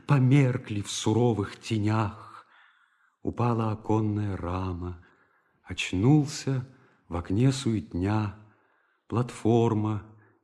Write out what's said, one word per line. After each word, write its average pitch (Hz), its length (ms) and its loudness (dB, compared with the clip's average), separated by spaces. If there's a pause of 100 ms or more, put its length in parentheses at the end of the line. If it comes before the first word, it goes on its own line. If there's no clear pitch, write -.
померкли 131 760 4
в - 80 -10
суровых 110 720 0
тенях. 107 880 -4 (760)
Упала 113 480 -2
оконная 104 640 0
рама, 87 680 -6 (580)
очнулся 131 1040 0 (400)
в - 80 -6
окне 101 360 2
суетня, 107 840 -2 (720)
платформа 110 960 0 (400)